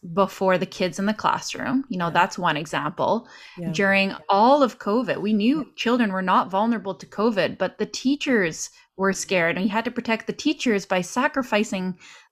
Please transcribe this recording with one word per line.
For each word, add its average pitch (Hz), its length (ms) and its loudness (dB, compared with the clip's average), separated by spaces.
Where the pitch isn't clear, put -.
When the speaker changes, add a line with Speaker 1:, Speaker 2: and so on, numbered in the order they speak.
Speaker 1:
before 185 460 2
the 185 80 -4
kids 180 320 -4
in 196 80 -2
the 214 80 0
classroom, - 760 -2
you 185 100 -6
know, 175 100 0
Speaker 2:
Yeah. 160 60 -4
Speaker 1:
that's 180 220 2
one 175 200 0
example. 151 720 -2
Speaker 2:
Yeah. 175 140 -8
Speaker 1:
During 196 460 2
all 247 360 6
of - 160 -2
covid, 208 420 0
we 214 100 0
knew 220 260 4
Speaker 2:
Yeah. 285 60 -4
Speaker 1:
children 233 360 2
were 190 100 -2
not 185 280 2
vulnerable 196 460 0
to - 100 -18
covid, 202 500 0
but 180 220 -4
the 214 80 -2
teachers 254 840 -2
were 190 160 0
scared, 170 440 0
and 180 80 -2
you 220 60 2
had 220 140 -2
to 247 80 -6
protect 226 340 -4
the 208 60 -4
teachers 233 520 0
by 185 160 0
sacrificing 208 960 -2